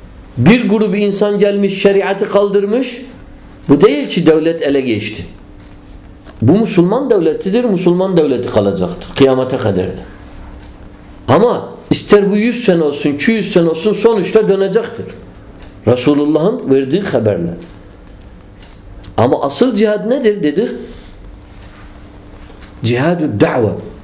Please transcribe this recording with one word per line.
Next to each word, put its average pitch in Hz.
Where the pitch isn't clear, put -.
bir 202
grup 208
insan 202
gelmiş, 202
şeriatı 196
kaldırmış, 202
bu -
değil 247
ki 170
devlet 160
ele 139
geçti. 104
Bu 120
Müslüman 214
devletidir, 190
Müslüman 180
devleti 135
kalacaktır 95
kıyamete 131
kadar 95
da. -
Ama 180
ister 202
bu 208
yüz 233
sene 170
olsun, 147
iki 143
yüz 208
sene 170
olsun, 165
sonuçta 208
dönecektir. 196
Resulullah'ın 147
verdiği 135
haberler. 107
Ama 139
asıl 233
cihad 208
nedir 214
dedik? 151
Cihadü 123
da've. 135